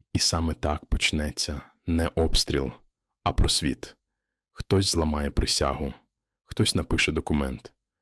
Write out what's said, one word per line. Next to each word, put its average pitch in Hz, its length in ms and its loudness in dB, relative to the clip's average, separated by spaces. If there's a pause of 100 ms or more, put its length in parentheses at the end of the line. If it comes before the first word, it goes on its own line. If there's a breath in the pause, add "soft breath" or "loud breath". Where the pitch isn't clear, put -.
(140)
І - 60 2
саме 82 340 2
так 76 320 -2
почнеться - 760 -2 (240)
не 82 220 2
обстріл, 69 640 0 (520)
а - 100 0
просвіт. - 640 0 (560)
Хтось 98 400 0
зламає 76 400 0
присягу, 71 600 -2 (520)
хтось - 300 -2
напише 80 360 0
документ, 71 640 -2 (280)